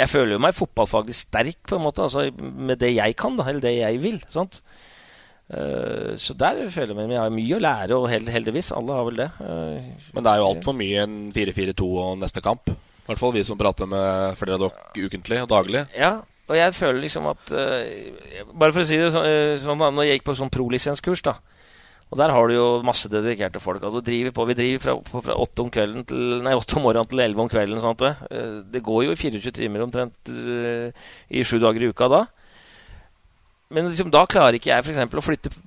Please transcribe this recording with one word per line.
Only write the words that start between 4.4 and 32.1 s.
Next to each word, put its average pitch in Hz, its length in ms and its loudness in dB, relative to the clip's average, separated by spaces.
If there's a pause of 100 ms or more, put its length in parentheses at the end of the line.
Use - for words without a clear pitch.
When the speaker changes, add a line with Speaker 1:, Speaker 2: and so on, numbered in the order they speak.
Speaker 1:
Eh, 60 640 -6
så - 160 -6
der 151 380 0
føler 131 220 -4
jeg - 20 -10
meg, 107 80 -4
men 117 100 -2
jeg 117 80 0
har 110 140 0
mye 120 240 0
å - 20 -4
lære, 120 380 0
og 123 100 0
held-, 117 220 -2
heldigvis, 113 420 -2
alle 123 240 -4
har 120 80 0
vel 120 160 -4
det. 143 60 -4 (160)
Eh, 82 420 -8 (300)
Speaker 2:
Men 123 100 0
det 110 60 8
er 104 100 6
jo 98 80 4
alt 85 160 -2
for 135 160 -2
mye 101 220 0
en 107 120 -4 (200)
fire 98 180 0
fire 95 240 -2
to 92 220 0
og 92 180 -4
neste 92 240 -6
kamp. 117 300 0 (320)
I - 80 -8
hvert 104 80 -6
fall 123 140 2
vi 107 100 2
som 104 160 -6
prater 104 240 2
med 95 560 0
flere 95 160 -2
av 92 80 0
dere - 400 -6
ukentlig 101 400 -4
og 110 60 -4
daglig. 104 320 4 (100)
Speaker 1:
Ja, 185 300 0 (260)
og 156 80 2
jeg 170 160 4
føler 139 320 0
liksom 151 240 -6
at, - 240 -6
eh, 117 920 -6 (120)
bare 156 160 6
for 175 80 2
å 170 80 2
si 156 80 2
det 165 160 4
så, 165 160 2
eh, 151 320 2
sånn 147 180 -2
da, 156 140 4
når 147 160 2
jeg 139 100 4
gikk - 120 -14
på 139 80 -2
sånn 135 120 -2
pro-lisenskurs 127 720 -2
da, 135 120 0 (800)
og - 60 -8
der 156 140 6
har 117 160 6
du 117 60 2
jo 120 280 4
masse 120 280 0
dedikerte 104 500 -2
folk, 95 220 -4
altså 107 180 -4
driver 120 320 -2
på, 117 140 -2
vi 123 80 2
driver 127 260 0
fra, 135 160 -2
på, - 280 -8
fra - 120 -2
åtte - 240 -2
om 120 100 -2
kvelden 113 360 -2
til, 123 360 -2
nei, 131 140 2
åtte - 220 -2
om 151 80 0
morgenen 113 240 4
til 131 100 0
elleve 110 240 2
om 117 80 0
kvelden, 110 320 0
sant 117 160 0
det? 135 140 2 (160)
Eh, 113 320 -8 (100)
det 127 100 -4
går 110 220 2
jo 151 80 0
i 165 80 -4
fireogtjue 117 320 -4
timer 110 320 -4
omtrent, 123 320 -4 (160)
eh, 120 560 -4 (400)
i 123 160 0
sju 120 160 2
dager 113 240 4
i 113 80 2
uka 123 160 2
da. 165 160 6 (1500)